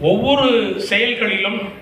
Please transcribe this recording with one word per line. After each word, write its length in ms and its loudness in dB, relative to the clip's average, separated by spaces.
ஒவ்வொரு 800 2
செயல்களிலும் 800 -2